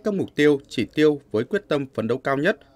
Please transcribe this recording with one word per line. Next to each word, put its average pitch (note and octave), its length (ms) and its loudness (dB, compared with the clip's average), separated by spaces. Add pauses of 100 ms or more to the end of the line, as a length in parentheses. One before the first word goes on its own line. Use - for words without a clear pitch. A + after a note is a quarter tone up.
các G#3 100 -2
mục D#3 200 -4
tiêu, D3 340 4
chỉ A2 260 -4
tiêu D3+ 260 2 (100)
với - 140 -2
quyết G3 240 -4
tâm C#3+ 260 -2
phấn A2 140 -4
đấu A#2 100 -2
cao C#3 180 -2
nhất, D#3 220 0 (180)